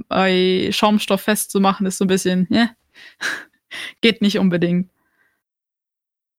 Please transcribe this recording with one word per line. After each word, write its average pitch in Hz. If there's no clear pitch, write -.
bei 185
Schaumstoff 214
festzumachen 196
ist 185
so 202
ein 180
bisschen, 185
ne? 226
<laughs> -
Geht 226
nicht 202
unbedingt. 175